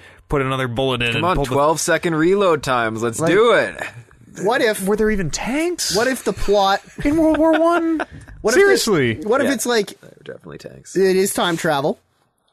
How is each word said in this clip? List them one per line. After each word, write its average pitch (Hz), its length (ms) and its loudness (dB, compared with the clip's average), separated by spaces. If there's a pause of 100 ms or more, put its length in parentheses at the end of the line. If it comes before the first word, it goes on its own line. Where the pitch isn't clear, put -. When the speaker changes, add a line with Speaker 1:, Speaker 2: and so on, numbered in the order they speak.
(300)
Speaker 1:
put 143 140 0
another 131 240 -2
bullet 123 340 -2
in 120 60 0
Speaker 2:
Come 117 100 -2
Speaker 1:
and 113 80 -2
Speaker 2:
on, 180 120 2
Speaker 1:
pull 143 80 0
the 127 100 -4
Speaker 2:
twelve-second 160 580 0
reload 170 480 2
times. 113 400 -2
Let's 117 180 -4
Speaker 3:
Like, 165 120 0
Speaker 2:
do 214 220 4
it. 107 280 0 (640)
Speaker 3:
what 240 180 0
if 208 260 0
Speaker 1:
Were 208 80 0
there 214 140 0
even 180 220 -2
tanks? 311 640 -4
Speaker 3:
What 226 120 2
if 262 160 -4
the 208 100 -2
plot 196 480 2 (120)
Speaker 1:
<laughs> - 100 -10
in 294 140 0
World 311 220 2
War 320 200 4
One? 330 380 0 (240)
Speaker 3:
<laughs> - 200 -20
What 208 100 0
if - 40 2
the 359 60 6
Speaker 1:
Seriously. 190 540 2 (120)
Speaker 3:
what 139 140 2
if - 60 0
Speaker 2:
Yeah. - 60 0
Speaker 3:
it's - 120 -6
like 240 360 -2
Speaker 2:
There - 160 -20
were - 60 -20
definitely - 360 -18
tanks. - 360 -14
Speaker 3:
it 185 200 2
is 190 180 0
time 175 240 -2
travel, 151 420 -2 (540)